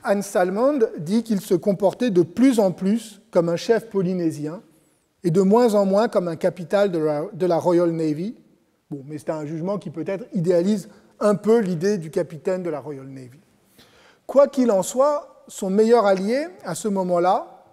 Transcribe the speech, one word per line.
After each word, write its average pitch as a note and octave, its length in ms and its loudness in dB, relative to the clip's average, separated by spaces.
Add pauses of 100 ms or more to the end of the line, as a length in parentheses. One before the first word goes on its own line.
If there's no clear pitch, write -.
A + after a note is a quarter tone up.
Anne G3+ 180 0
Salmond A3 580 0 (180)
dit G3+ 240 0
qu'il A3 180 -2
se - 140 -2
comportait G3+ 560 0
de F3 120 4
plus A#3+ 360 4
en F#3+ 140 2
plus G#3 580 -4
comme E3+ 180 2
un E3+ 80 0
chef A3 320 0
polynésien F3 720 -4 (640)
et F3 60 2
de F3 100 2
moins G#3+ 340 4
en G3+ 120 4
moins G3+ 220 2
comme F3+ 200 -2
un D#3+ 80 -6
capitaine F#3+ 540 -2
de F3 80 -4
la, D3+ 340 -2
de F3+ 140 -4
la E3+ 100 2
Royal E3+ 340 2
Navy. E3 460 -4 (540)
Bon, C#3 160 -10
mais D3+ 100 -14
c'est C#3+ 140 -10
un D#3 160 -6
jugement E3+ 320 -6
qui - 100 -12
peut-être F3 460 -8
idéalise F3+ 540 0 (320)
un G#3 160 2
peu A3 240 2
l'idée F#3 360 -2
du D#3+ 140 -10
capitaine F3+ 520 -4
de F3 80 -6
la C#3+ 100 -6
Royal C3+ 260 -12
Navy. C3+ 340 -18 (880)
Quoi C#4 220 4
qu'il B3+ 220 2
en F#3+ 120 2
soit, C#4+ 680 -2
son F#3+ 220 -8
meilleur A3 340 4
allié, G3+ 440 0 (160)
à E3+ 100 -8
ce - 140 -8
moment-là F#3 840 0